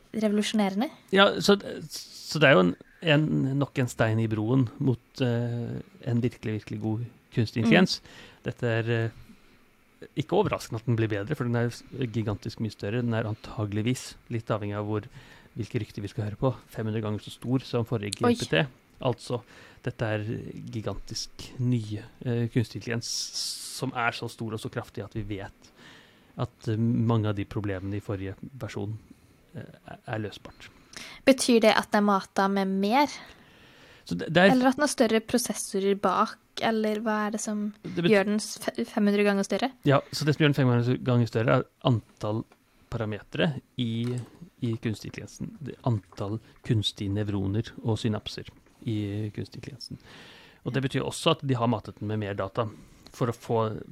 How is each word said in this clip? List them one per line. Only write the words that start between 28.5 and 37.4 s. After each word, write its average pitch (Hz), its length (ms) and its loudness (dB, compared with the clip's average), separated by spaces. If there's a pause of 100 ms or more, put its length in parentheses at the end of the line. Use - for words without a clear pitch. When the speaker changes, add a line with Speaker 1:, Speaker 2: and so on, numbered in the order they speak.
Speaker 2:
versjon, 107 400 -8 (560)
eh, 110 60 -12 (260)
er, - 180 -16
er 113 140 -6
løsbart. - 500 -12 (560)
Speaker 1:
Betyr 262 360 6
det 220 140 8
at - 160 -2
den 208 120 4
er 208 80 4
matet 196 400 2
med 196 160 2
mer? 202 400 4 (960)
Speaker 2:
Så 175 120 -4
det, 165 160 -4
det - 40 6
er 190 140 8
Speaker 1:
Eller 254 160 6
at 254 80 4
den 294 80 0
har 285 80 2
større 220 300 4
prosessorer 202 720 0
bak, 196 420 0 (240)
eller 214 380 0
hva 214 280 0
er 208 40 -4
det 220 100 -4